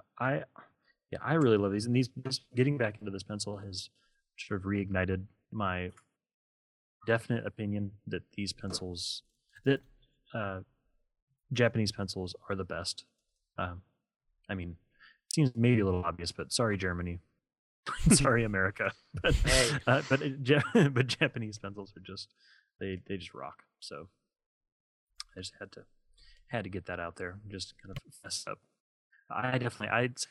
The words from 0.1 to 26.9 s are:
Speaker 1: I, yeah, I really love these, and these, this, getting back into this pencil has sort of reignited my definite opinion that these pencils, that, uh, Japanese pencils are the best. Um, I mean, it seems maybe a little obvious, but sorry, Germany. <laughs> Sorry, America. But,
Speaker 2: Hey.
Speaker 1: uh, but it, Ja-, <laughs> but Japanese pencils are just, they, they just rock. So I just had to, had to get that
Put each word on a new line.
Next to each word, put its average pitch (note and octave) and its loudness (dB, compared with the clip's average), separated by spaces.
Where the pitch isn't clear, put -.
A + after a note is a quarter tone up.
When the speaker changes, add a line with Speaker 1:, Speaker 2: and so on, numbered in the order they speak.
Speaker 1:
I, C3 0
yeah, - -8
I C#3 0
really B2 6
love G2+ 2
these, G#2+ -2
and A#2+ 2
these, B2 4
this, C3 -6
getting C#3 4
back A2 -2
into G#2 -8
this F#2+ -8
pencil G#2 -6
has G2 -10
sort G#2 -4
of F#2+ -8
reignited F#2+ 0
my F#2 -2
definite A2+ 0
opinion G2+ -4
that F#2 -6
these G2 -6
pencils, F2+ -8
that, C3+ 4
uh, G2 -4
Japanese A#2 2
pencils F#2+ -6
are G2+ -4
the F#2+ -4
best. F2 -8
Um, F2+ -6
I G#2 -4
mean, F2 -8
it - -10
seems C#3+ 4
maybe A#2 6
a G2 4
little F2+ 2
obvious, E2+ -4
but - -10
sorry, A2 2
Germany. F2 -4
<laughs> - 4
Sorry, B2+ 6
America. G2+ 0
But, - 4
Speaker 2:
Hey. C3 6
Speaker 1:
uh, C3+ 6
but D3 4
it, C#3 -4
Ja-, D3 6
<laughs> - -
but C3+ 2
Japanese A2+ 0
pencils G2 -10
are F#2 -16
just, F#2 -14
they, F#2+ -4
they G2 -4
just F2 -14
rock. C2+ -12
So D2+ -14
I F#2+ -12
just F#2 -14
had G2 -16
to, - -20
had A#2 -6
to G2 -12
get F#2 -8
that F2+ -8